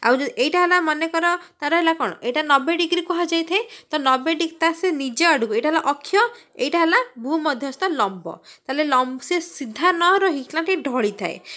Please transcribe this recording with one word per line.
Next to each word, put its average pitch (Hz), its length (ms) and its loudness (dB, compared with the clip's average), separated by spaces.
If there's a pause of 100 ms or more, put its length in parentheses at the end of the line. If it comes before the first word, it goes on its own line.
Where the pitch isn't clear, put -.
ଆଉ 240 120 6
ଯଦି 269 220 -2
ଏଇଟା 302 240 2
ହେଲା, 349 200 4
ମନେକର 320 440 -2 (340)
ତାର 294 160 -2
ହେଲା 330 180 4
କ'ଣ? 277 180 -2 (120)
ଏଇଟା 247 180 -2
ନବେ 285 360 2
ଡିଗ୍ରୀ 339 240 0
କୁହାଯାଇଥାଏ। 339 600 -2 (300)
ତ - 60 -10
ନବେ 269 380 2
ଡିଗ୍ରୀ 320 220 -4
ତା 330 160 2
ସେ 320 180 -2
ନିଜ 269 320 -4
ଆଡ଼କୁ, 254 300 2
ଏଇଟା 233 160 0
ହେଲା 320 160 2
ଅକ୍ଷ, - 260 -2 (460)
ଏଇଟା 294 220 0
ହେଲା 339 200 4 (200)
ଭୂମଧ୍ୟସ୍ଥ 277 640 -2 (120)
ଲମ୍ବ। 190 320 -2 (400)
ତାହେଲେ 285 180 -2
ଲମ୍ବ 254 380 2
ସେ 349 180 -2
ସିଧା 277 520 -2
ନ 339 120 0 (140)
ରହି 339 260 2
କ'ଣ 302 180 -6
ଟିକେ 330 200 -2
ଢଳିଥାଏ। 208 540 -2 (220)